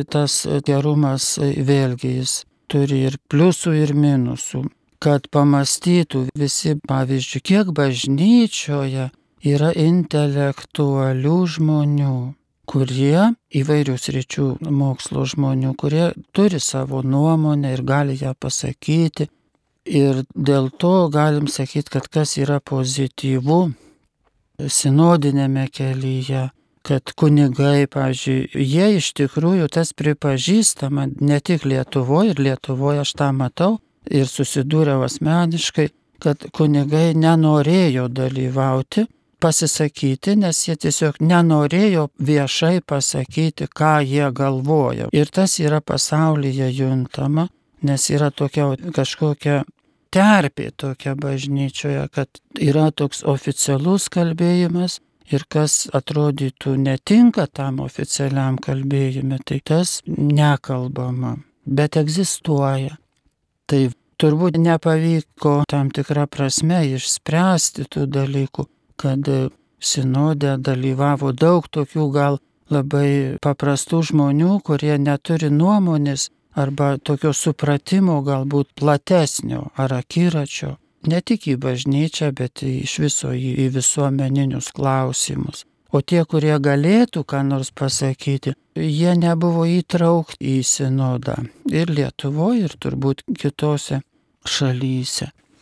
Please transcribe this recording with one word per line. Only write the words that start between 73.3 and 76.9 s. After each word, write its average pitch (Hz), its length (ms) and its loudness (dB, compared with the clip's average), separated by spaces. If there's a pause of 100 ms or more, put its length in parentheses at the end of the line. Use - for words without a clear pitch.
paprastų 143 640 0
žmonių, 151 560 2
kurie 147 360 -2
neturi 143 520 0
nuomonės 156 800 2 (240)
arba 139 440 0